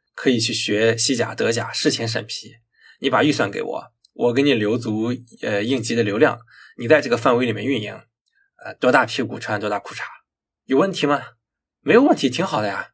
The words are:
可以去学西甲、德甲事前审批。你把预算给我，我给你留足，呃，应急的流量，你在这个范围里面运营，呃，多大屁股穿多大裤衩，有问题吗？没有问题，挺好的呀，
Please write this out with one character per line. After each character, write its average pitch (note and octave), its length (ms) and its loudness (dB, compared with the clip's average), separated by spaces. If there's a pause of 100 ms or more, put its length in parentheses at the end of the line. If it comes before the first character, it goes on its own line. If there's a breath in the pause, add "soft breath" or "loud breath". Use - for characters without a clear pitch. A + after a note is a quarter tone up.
(160)
可 - 160 0
以 A#2+ 80 2
去 A2 140 -2
学 A2 440 0
西 B2+ 180 0
甲、 A2+ 200 -4
德 A2 160 0
甲 A2+ 200 -4
事 - 200 0
前 A2+ 160 -4
审 A2 180 -6
批。 - 280 -14 (460 soft breath)
你 C3+ 120 0
把 A#2+ 120 4
预 D3 80 4
算 G#2+ 200 -2
给 - 100 -6
我， - 320 -8 (200)
我 A#2+ 200 0
给 C3+ 80 2
你 C#3 140 4
留 G#2+ 200 0
足， A2+ 380 -4 (300)
呃， G#2 200 -2
应 A3 180 -2
急 - 120 -4
的 A3+ 80 0
流 G3 160 0
量， C#3 220 2 (380 soft breath)
你 A#2+ 100 -8
在 D3+ 120 8
这 C3+ 100 -4
个 A#2+ 60 2
范 A#2+ 220 2
围 B2+ 80 2
里 A2+ 80 -2
面 G#2 100 -6
运 B2+ 160 -2
营， G#2 220 -10 (640)
呃， G2+ 80 -12
多 - 180 2
大 B2+ 140 6
屁 A#2 160 -6
股 A2 160 -6
穿 G#2+ 240 -4
多 G#2+ 80 -4
大 G2+ 80 -2
裤 - 160 -10
衩， - 80 -12 (640)
有 C3 140 2
问 F#3+ 120 2
题 - 140 -4
吗？ C#3+ 160 0 (600)
没 C#3+ 120 2
有 A#3+ 80 8
问 D4 160 6
题， C#3 100 0
挺 C3 160 -2
好 C#3 200 -2
的 G#2 40 -2
呀， G2 260 -8